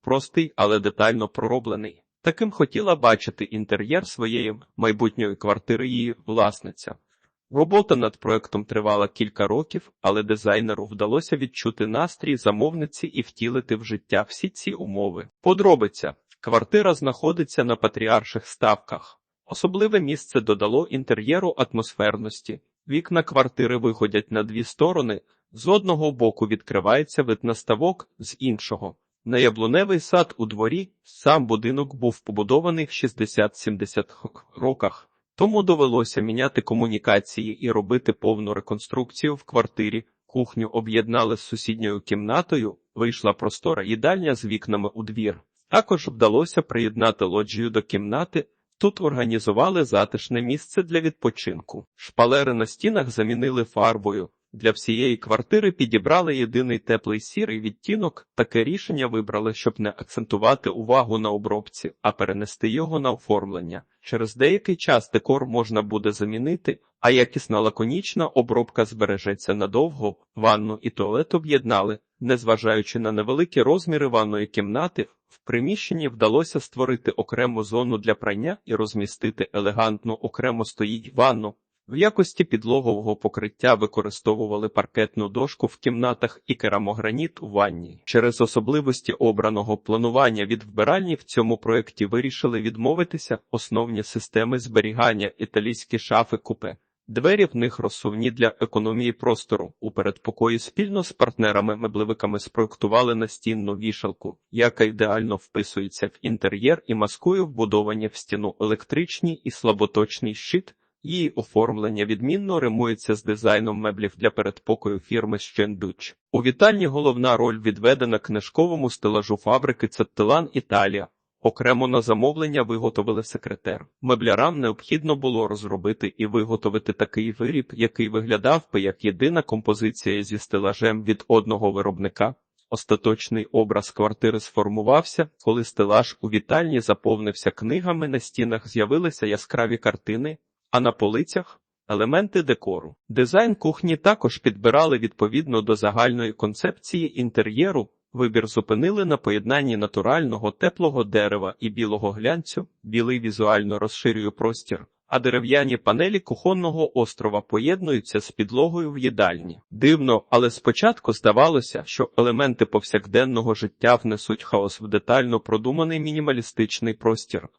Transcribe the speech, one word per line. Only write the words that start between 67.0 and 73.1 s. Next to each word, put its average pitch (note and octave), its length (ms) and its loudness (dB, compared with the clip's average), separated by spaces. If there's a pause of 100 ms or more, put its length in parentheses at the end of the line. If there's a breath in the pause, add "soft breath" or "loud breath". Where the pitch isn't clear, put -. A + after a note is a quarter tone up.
а A#2+ 100 4
якісна B2 500 2
лаконічна C3 640 -2
обробка A#2+ 580 0
збережеться G2+ 720 -4
надовго. A2 640 -2 (200)
Ванну G#2+ 460 2
і A#2+ 80 -4
туалет G#2+ 440 -2
об'єднали. A2+ 640 0 (220)
Незважаючи A2+ 800 0
на A2 140 -2